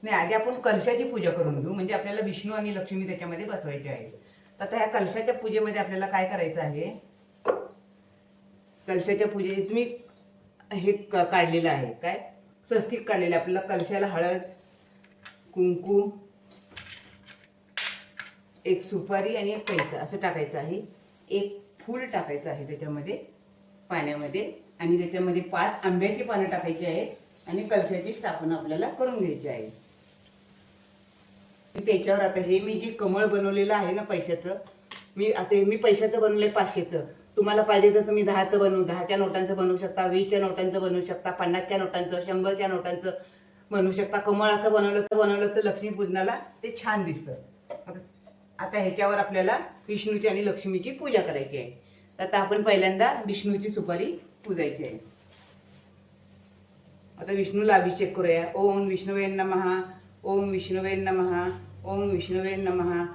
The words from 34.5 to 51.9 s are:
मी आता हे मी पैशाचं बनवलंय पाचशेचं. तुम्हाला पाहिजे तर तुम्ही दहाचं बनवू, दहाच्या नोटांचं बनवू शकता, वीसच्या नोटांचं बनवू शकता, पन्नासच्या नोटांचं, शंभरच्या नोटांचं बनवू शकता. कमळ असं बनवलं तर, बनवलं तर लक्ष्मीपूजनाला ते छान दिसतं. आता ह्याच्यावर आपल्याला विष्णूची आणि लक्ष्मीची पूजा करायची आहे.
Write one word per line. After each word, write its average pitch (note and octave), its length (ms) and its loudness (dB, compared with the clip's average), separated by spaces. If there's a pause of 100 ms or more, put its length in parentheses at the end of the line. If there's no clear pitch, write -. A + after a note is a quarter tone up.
मी G#3+ 160 2
आता F#3+ 240 2
हे G3 80 6
मी G#3 120 4
पैशाचं A3 460 4
बनवलंय G#3 280 4
पाचशेचं. F3 560 0 (320)
तुम्हाला G#3 240 4
पाहिजे G#3 320 8
तर G#3 140 6
तुम्ही G#3 160 4
दहाचं G3 360 2
बनवू, F#3+ 240 4
दहाच्या F3 340 0
नोटांचं F#3+ 380 0
बनवू F#3 220 2
शकता, F3+ 280 -2
वीसच्या F#3+ 340 2
नोटांचं F#3 420 0
बनवू F3+ 240 0
शकता, F#3 260 -6
पन्नासच्या F3+ 460 0
नोटांचं, F3+ 500 -2
शंभरच्या F#3+ 400 0
नोटांचं F3+ 440 -2 (600)
बनवू F#3+ 200 2
शकता. G3 260 -2
कमळ G#3 320 2
असं G#3+ 220 4
बनवलं G3+ 300 4
तर, G#3+ 140 -2
बनवलं G#3 400 4
तर G#3+ 80 2
लक्ष्मीपूजनाला F#3+ 720 -2 (280)
ते A#3 200 -8
छान G#3+ 200 0
दिसतं. C#3+ 300 -6 (1300)
आता F#3+ 200 -4
ह्याच्यावर G3+ 360 2
आपल्याला G3+ 420 2 (300)
विष्णूची G#3 400 0
आणि G3+ 180 2
लक्ष्मीची F#3+ 460 -2
पूजा C4 300 0
करायची C#3+ 360 -4
आहे. - 340 -12 (280)